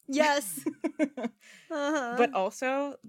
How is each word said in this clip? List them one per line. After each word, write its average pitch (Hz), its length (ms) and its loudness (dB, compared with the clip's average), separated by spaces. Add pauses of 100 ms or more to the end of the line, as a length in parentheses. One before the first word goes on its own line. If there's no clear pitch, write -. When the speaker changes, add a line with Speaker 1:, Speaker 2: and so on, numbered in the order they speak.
Speaker 1:
Yes. 285 580 2
Speaker 2:
<laughs> - 140 -6 (920)
Speaker 1:
Uh-huh. 285 460 -2
Speaker 2:
But 240 180 4
also, 262 600 -2 (140)